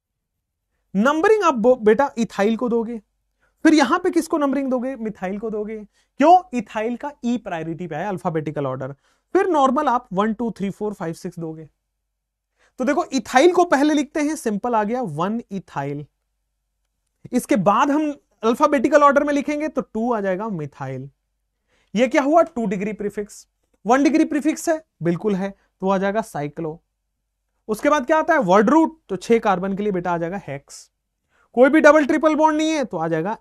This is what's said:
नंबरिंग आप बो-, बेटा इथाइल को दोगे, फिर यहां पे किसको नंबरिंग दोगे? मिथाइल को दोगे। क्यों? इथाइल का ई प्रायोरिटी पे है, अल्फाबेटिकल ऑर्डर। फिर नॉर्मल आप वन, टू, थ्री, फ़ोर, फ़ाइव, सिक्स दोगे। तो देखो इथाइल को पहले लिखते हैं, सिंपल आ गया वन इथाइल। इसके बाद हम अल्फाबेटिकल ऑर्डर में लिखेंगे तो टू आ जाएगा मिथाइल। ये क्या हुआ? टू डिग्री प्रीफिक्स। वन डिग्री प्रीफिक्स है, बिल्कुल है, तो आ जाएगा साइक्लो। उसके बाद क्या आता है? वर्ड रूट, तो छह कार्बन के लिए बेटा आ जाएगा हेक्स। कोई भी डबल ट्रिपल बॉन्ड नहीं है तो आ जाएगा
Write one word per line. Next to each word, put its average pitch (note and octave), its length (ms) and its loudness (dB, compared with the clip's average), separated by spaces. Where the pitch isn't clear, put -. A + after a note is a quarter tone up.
नंबरिंग D#4+ 500 4
आप D#4+ 100 2
बो-, B3 240 4
बेटा A3+ 400 2
इथाइल A3 380 -2
को B3 120 -4
दोगे, A#3 320 -4
फिर D#4 100 6
यहां D4+ 240 4
पे F4+ 120 -2
किसको E4 280 -2
नंबरिंग C#4 320 0
दोगे? B3+ 260 -4
मिथाइल G#3 420 -8
को A3 120 -8
दोगे। G#3+ 260 -8
क्यों? D#4+ 160 8
इथाइल A#3 420 -6
का D4 140 -10
ई A#3+ 140 -2
प्रायोरिटी E3 480 -8
पे D#3+ 100 -10
है, E3+ 120 -6
अल्फाबेटिकल D#3+ 580 -4
ऑर्डर। C3 260 -8
फिर G4 140 2
नॉर्मल D4 400 2
आप B3 240 -2
वन, G#3 220 0
टू, A#3 160 -6
थ्री, G3 200 -6
फ़ोर, G#3 240 -8
फ़ाइव, E3 200 -8
सिक्स F3 240 -12
दोगे। D#3+ 300 -12
तो B3+ 40 -2
देखो D4 280 0
इथाइल C4+ 400 4
को F4 120 4
पहले D4+ 300 2
लिखते D4 260 -2
हैं, D4 160 -2
सिंपल A#3 380 -4
आ G#3+ 100 0
गया A#3+ 180 -4
वन F#3+ 380 -4
इथाइल। C#3+ 540 -10
इसके B3+ 260 0
बाद G#3 320 2
हम D4 240 -2
अल्फाबेटिकल C#4+ 600 2
ऑर्डर C#4+ 220 4
में D4 100 -2
लिखेंगे D4 340 -4
तो D4+ 140 -6
टू A#3 300 -4
आ A3 80 -2
जाएगा G3 300 -4
मिथाइल। C#3 600 -10
ये A#3+ 140 2
क्या D4 140 2
हुआ? D#4 220 4
टू A#3+ 220 -6
डिग्री G3 260 -4
प्रीफिक्स। G#3 540 -10
वन B3+ 200 2
डिग्री D#4 200 2
प्रीफिक्स D#4 440 -4
है, D#4+ 140 -2
बिल्कुल F3 320 -2
है, G3 200 -6
तो F#3+ 80 -2
आ G3 100 0
जाएगा G3 240 -2
साइक्लो। D#3 580 -10
उसके G#3+ 220 0
बाद D4 160 0
क्या D#4 120 2
आता D#4+ 160 2
है? D4+ 60 4
वर्ड G3+ 300 4
रूट, D#4+ 280 2
तो F#3+ 80 -6
छह A3+ 220 2
कार्बन G3 380 -2
के G3+ 60 -6
लिए G#3 100 -2
बेटा F3+ 200 -4
आ E3+ 60 -2
जाएगा E3+ 280 -6
हेक्स। - 440 -16
कोई B3+ 140 8
भी D4+ 100 6
डबल D4 260 6
ट्रिपल D#4 280 2
बॉन्ड D4+ 220 2
नहीं D#4 140 0
है D4+ 140 -2
तो F#3+ 120 -8
आ E3 120 -4
जाएगा E3 320 -4